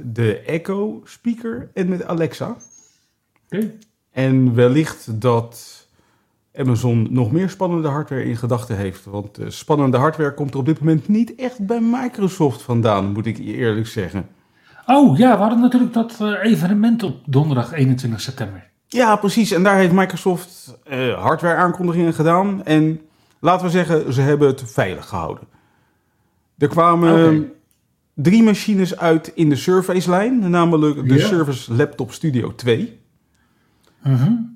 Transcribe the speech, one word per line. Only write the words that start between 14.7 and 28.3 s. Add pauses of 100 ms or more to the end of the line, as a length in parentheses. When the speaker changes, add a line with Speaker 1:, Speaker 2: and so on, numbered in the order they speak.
Speaker 2:
Oh
ja,
we
hadden
natuurlijk
dat,
eh,
evenement
op
donderdag
eenentwintig
september. (240)
Speaker 1:
Ja,
precies.
En
daar
heeft
Microsoft,
eh,
hardware-aankondigingen
gedaan.
En (380)
laten
we
zeggen,
ze
hebben
het
veilig
gehouden. (1120)
Er
kwamen (260)
Speaker 2:
Oké. (680)
Speaker 1:
drie